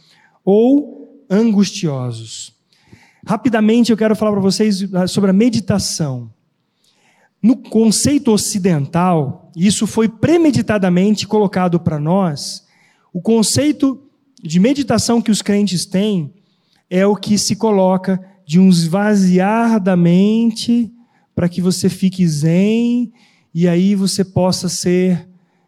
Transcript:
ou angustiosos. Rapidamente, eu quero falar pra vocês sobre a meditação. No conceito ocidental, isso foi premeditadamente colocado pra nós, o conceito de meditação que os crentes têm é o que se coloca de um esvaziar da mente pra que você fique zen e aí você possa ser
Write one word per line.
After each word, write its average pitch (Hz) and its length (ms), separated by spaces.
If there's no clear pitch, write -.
ou 240 840
angustiosos. 156 1200
Rapidamente, 226 680
eu 208 60
quero 220 180
falar 214 160
pra 202 80
vocês 196 440
sobre 196 240
a - 20
meditação. 190 1000
No 226 140
conceito 226 760
ocidental, 175 1200
isso 196 320
foi 226 200
premeditadamente 214 1200
colocado 185 520
pra 160 200
nós, 160 680
o 175 100
conceito 254 760
de 165 180
meditação 233 600
que 226 120
os 196 100
crentes 202 420
têm 185 480
é 190 180
o 208 80
que 208 240
se - 160
coloca 190 680
de 160 140
um 190 100
esvaziar 196 1080
da 185 160
mente 220 960
pra 175 80
que 175 140
você 185 260
fique 185 400
zen 208 840
e 170 120
aí 180 300
você 190 300
possa 185 420
ser 180 580